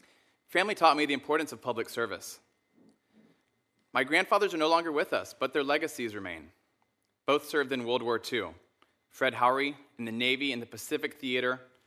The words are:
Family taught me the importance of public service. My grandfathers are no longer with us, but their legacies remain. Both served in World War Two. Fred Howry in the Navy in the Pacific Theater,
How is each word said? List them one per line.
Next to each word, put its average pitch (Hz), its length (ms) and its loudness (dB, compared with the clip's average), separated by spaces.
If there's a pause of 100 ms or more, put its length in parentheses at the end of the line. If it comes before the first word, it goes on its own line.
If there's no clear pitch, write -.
(460)
Family 196 300 0
taught 156 200 6
me 151 80 4
the 143 100 0
importance 147 360 -2
of 113 100 -14
public 113 280 -4
service. 104 500 -6 (1500)
My 127 120 4
grandfathers 185 500 2
are 165 40 -2
no 156 100 4
longer 165 240 2
with 156 200 0
us, 101 240 -2
but 131 160 -2
their 147 120 2
legacies 139 500 -2
remain. 85 360 -12 (760)
Both 147 220 0
served 139 240 0
in 123 120 -4
World 120 180 0
War 117 180 0
Two. 95 340 -4 (560)
Fred 131 240 0
Howry 131 420 2 (200)
in 117 100 -8
the 113 40 -6
Navy 127 400 0
in 120 80 -4
the 117 80 -10
Pacific 143 480 -6
Theater, 127 460 -2 (260)